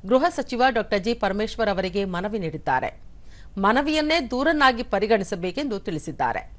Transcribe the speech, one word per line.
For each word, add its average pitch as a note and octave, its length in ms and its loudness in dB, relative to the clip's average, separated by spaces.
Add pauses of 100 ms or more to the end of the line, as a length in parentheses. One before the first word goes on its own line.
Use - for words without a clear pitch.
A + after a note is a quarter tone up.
ಗೃಹ B3+ 240 4
ಸಚಿವ B3 400 0
ಡಾಕ್ಟರ್ A3 300 0
ಜಿ A3 140 0
ಪರಮೇಶ್ವರ್ G#3+ 560 -2
ಅವರಿಗೆ F#3+ 360 -2
ಮನವಿ F#3+ 340 -4
ನೀಡಿದ್ದಾರೆ. C#3+ 640 -2 (560)
ಮನವಿಯನ್ನೇ D4+ 640 2
ದೂರನ್ನಾಗಿ C4 640 2
ಪರಿಗಣಿಸಬೇಕೆಂದು G3+ 960 0
ತಿಳಿಸಿದ್ದಾರೆ. C#3+ 800 -4